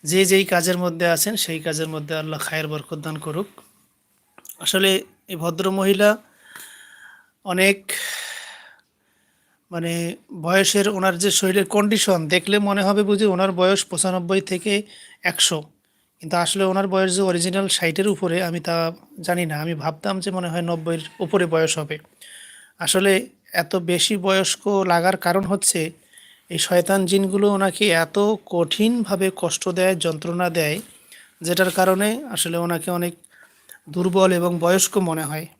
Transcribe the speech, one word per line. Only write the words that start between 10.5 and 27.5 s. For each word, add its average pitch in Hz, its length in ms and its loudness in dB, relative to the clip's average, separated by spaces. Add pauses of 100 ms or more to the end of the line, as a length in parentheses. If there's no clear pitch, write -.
ওনার 190 300 0
যে 190 120 2
শরীরের 190 340 2
কন্ডিশন 202 640 2
দেখলে 196 300 2
মনে 202 240 2
হবে 202 200 2
বুঝি 208 240 2
ওনার 190 260 2
বয়স 185 320 2
পঁচানব্বই 185 560 -2
থেকে 196 420 -2 (400)
একশো, 165 420 -2 (580)
কিন্তু 165 140 -2
আসলে 175 280 2
ওনার 190 240 2
বয়স 190 280 0
যে 196 60 2
অরিজিনাল 185 460 0
ষাটের 180 400 0
উপরে 185 340 0
আমি 170 180 -4
তা 165 320 -2 (280)
জানি 175 260 -2
না। 151 140 -6
আমি 165 140 -4
ভাবতাম 160 460 -4
যে 202 100 -6
মনে 180 180 -4
হয় 170 140 -4
নব্বইয়ের 165 380 -4 (200)
উপরে 180 260 0
বয়স 160 320 2
হবে। 151 200 -8 (800)
আসলে 190 480 2 (260)
এত 175 240 -2
বেশি 175 400 0
বয়স্ক 190 680 0
লাগার 180 300 4
কারণ 185 280 0
হচ্ছে 175 460 -2 (580)
এই 165 100 -6
শয়তান 185 480 2
জিনগুলো 196 460 2